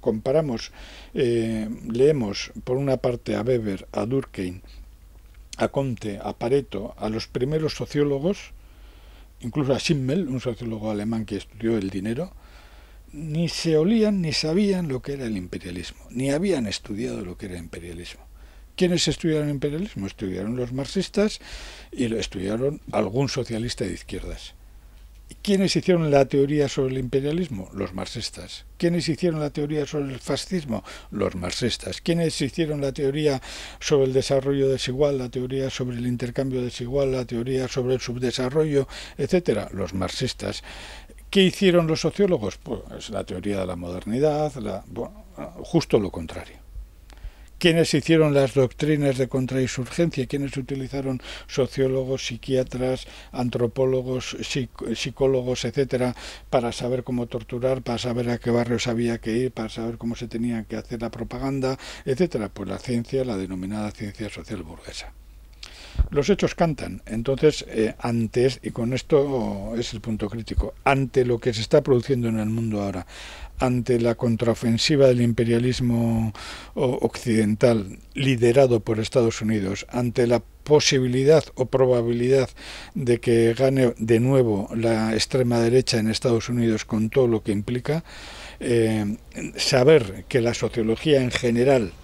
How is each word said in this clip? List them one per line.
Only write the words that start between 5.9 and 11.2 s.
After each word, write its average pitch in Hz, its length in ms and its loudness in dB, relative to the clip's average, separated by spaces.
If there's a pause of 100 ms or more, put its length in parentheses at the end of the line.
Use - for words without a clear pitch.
a - 120 -6
Pareto, 123 640 -2
a - 100 -4
los 110 200 -6
primeros 147 440 -2
sociólogos, 147 800 -2 (880)
incluso 131 320 -2
a 120 60 2
Schimmel, 147 480 0
un 131 140 -4
sociólogo 110 500 -6
alemán 107 340 -2